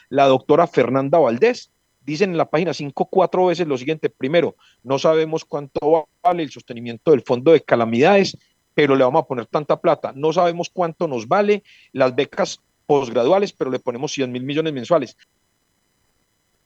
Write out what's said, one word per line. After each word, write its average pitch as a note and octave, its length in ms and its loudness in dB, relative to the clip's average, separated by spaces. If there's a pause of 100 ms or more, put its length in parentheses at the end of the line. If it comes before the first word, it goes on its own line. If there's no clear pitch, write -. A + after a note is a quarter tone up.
la C#3 180 2
doctora D3 400 2
Fernanda C3+ 500 0
Valdés. D#3 540 0 (340)
Dicen D#3 260 -2
en E3+ 60 -6
la C#3 120 -2
página D#3+ 260 -2
cinco D3 300 -6
cuatro F#3 420 0
veces E3+ 200 -2
lo C#3 100 -2
siguiente. D3 320 -6
Primero, C#3 460 -2 (280)
no C3 160 -4
sabemos D#3+ 460 0
cuánto D3 640 -2 (160)
vale F3 200 0
el C3+ 80 -10
sostenimiento A#2 600 -4
del B2+ 100 4
fondo C3 320 0
de D3 80 4
calamidades, B2+ 760 2 (380)
pero C#3+ 200 2
le C3+ 80 4
vamos D3 200 2
a - 40 -20
poner A#2+ 200 -8
tanta D#3 340 -4
plata. C#3+ 340 -2
No D3+ 160 -2
sabemos E3+ 380 0
cuánto E3+ 380 -4
nos A#2+ 200 -6
vale G#3 360 0 (280)
las C3 220 0
becas C#3+ 480 -4 (240)
posgraduales, C#3 680 0
pero C3 200 -6
le - 80 -4
ponemos B2+ 320 -8
cien C3 200 -6
mil B2 120 -8
millones D3+ 280 -4
mensuales. C3+ 460 -2 (1500)